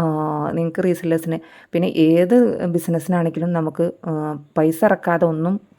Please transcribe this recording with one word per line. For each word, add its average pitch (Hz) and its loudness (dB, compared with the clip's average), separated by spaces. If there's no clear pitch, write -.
ആ, - 0
നിങ്ങൾക്ക് 165 -2
റീസെല്ലേഴ്സിന്, 165 -2
പിന്നെ 175 0
ഏത് 180 4
ബിസിനസ്സിനാണെങ്കിലും 165 -2
നമുക്ക്, 156 -2
ആ, - -4
പൈസ 160 2
ഇറക്കാതെ 175 0
ഒന്നും 165 -2